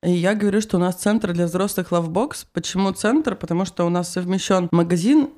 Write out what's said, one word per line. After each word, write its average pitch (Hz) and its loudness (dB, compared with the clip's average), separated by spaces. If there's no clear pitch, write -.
И 175 0
я 180 2
говорю, 208 0
что 208 0
у - 4
нас 180 0
центр 208 0
для 170 0
взрослых 180 -2
Lovebox. 170 -2
Почему 190 -2
центр? 208 0
Потому 170 -2
что 180 -2
у 170 2
нас 175 -2
совмещен 185 0
магазин 180 4